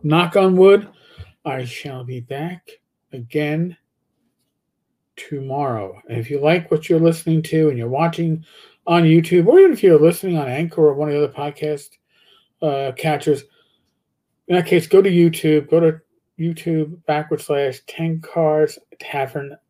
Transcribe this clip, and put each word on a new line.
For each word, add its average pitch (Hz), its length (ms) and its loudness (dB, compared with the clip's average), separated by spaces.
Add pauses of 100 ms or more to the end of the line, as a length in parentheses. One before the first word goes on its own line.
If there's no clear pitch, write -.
Knock 165 320 0
on 190 200 4
wood, 196 320 6 (580)
I 131 200 -6
shall 127 380 -14
be 123 160 -12
back 143 500 -12 (420)
again 151 680 -6 (1400)
tomorrow. 135 920 -8
And 117 100 -8
if 117 120 -8
you 143 100 -4
like 165 320 0
what 156 180 -4
you're 170 100 2
listening 165 440 0
to 160 260 0
and 131 80 -4
you're 117 120 -6
watching 160 560 -4 (420)
on 170 160 4
YouTube, 165 440 4
or 311 120 8
even 381 140 8
if 226 100 -4
you're 170 160 6
listening 170 380 2
on 143 100 -4
Anchor 160 340 -4
or 151 120 4
one 151 160 -4
of 147 60 -4
the 147 80 0
other 143 100 -4
podcast, 147 560 -10 (720)
uh, 139 320 -4
catchers, 147 500 -2 (1040)
in 175 80 0
that 175 100 0
case, 165 220 0
go 190 140 6
to 196 80 0
YouTube, 160 600 0
go 160 100 4
to 160 220 0 (380)
YouTube 165 680 -6
backward 151 360 -4
slash 139 460 -4
Ten 165 340 -6
Cars 156 580 -2 (200)
Tavern 139 560 -10 (140)